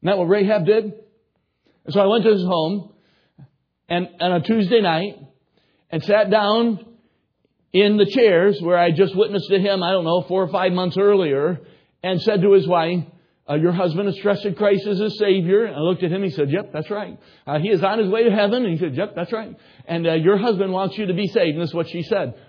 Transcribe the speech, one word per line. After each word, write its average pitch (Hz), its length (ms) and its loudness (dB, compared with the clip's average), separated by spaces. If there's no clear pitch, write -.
Isn't - 80 -4
that 202 80 2
what 180 80 0
Rahab 196 400 0
did? 214 280 0
And - 80 -12
so 202 80 2
I 196 60 4
went 220 160 2
to 226 80 4
his 196 120 2
home 180 500 -4
and, 175 220 -4
on 180 140 -2
a 170 80 0
Tuesday 220 400 2
night 180 360 -2
and 160 140 -4
sat 208 260 2
down 214 560 0
in 208 240 4
the 202 80 4
chairs 202 560 2
where 175 160 0
I 175 140 4
just 170 240 0
witnessed 202 340 -2
to 190 100 4
him, 196 220 0
I 175 100 -2
don't 185 120 0
know, 170 240 0
four 185 160 0
or 170 60 -4
five 185 240 0
months 180 240 -2
earlier, 175 640 2
and 180 180 -2
said 208 220 0
to 202 80 6
his 185 160 6
wife, 170 360 0
uh, 143 60 -2
"Your 160 160 2
husband 180 360 -2
has 196 100 -4
trusted 202 380 -2
Christ 202 300 0
as 202 140 -2
his 214 180 -4
Savior." 196 480 2
And 175 100 -10
I 139 40 -10
looked 170 240 -2
at 165 80 -2
him, 190 100 -4
he 190 80 -2
said, 143 220 -2
"Yep, 185 200 -4
that's 156 200 -8
right. 202 260 -10
Uh, 143 100 -4
he 165 120 -2
is 180 140 2
on 196 140 0
his 214 120 0
way 214 140 2
to 233 80 4
heaven." 214 320 0
And 202 100 -2
he 160 40 -4
said, 151 180 -4
"Yep, 196 200 -6
that's 170 160 -8
right. 220 260 -10
And, 170 200 -4
uh, 165 80 0
your 165 240 2
husband 196 340 -2
wants 185 260 -4
you 208 100 -4
to 180 80 -2
be 196 120 -2
saved." 165 280 0
And 165 60 -4
this 170 80 -4
is - 60 -10
what 170 140 -4
she 175 140 -8
said. 160 320 -4